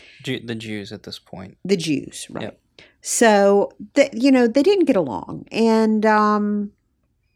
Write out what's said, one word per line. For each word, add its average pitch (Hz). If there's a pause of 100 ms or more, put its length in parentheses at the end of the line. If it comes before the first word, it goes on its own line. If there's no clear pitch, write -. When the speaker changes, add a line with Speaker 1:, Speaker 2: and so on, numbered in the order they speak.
(240)
Speaker 1:
Ju-, 131
the 117
Jews 107
at 101
this -
point. -
Speaker 2:
The 190
Jews, 156
right. -
Speaker 1:
Yep. - (400)
Speaker 2:
So, 202 (220)
the, 277
you 247
know, 247
they 254
didn't 381
get 262
along. 113
And, 220
um, 208 (640)